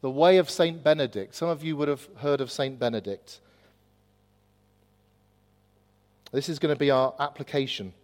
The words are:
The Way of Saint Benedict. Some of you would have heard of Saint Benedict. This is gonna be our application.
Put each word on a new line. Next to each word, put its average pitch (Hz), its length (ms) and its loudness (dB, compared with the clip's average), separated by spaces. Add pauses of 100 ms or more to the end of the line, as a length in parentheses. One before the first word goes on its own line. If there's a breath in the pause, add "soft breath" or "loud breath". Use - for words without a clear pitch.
The 131 100 -4
Way 170 280 6
of 175 100 2
Saint 165 340 -2
Benedict. 139 520 0
Some 165 140 -4
of 156 140 -4
you 160 140 -4
would 143 120 0
have 139 200 -4 (100)
heard 143 220 0
of 127 100 -4
Saint 135 280 -4
Benedict. 110 600 -6 (3000 soft breath)
This 139 160 -2
is 156 100 -6
gonna 147 180 0
be 139 140 2
our 131 280 2
application. 135 760 -6 (120)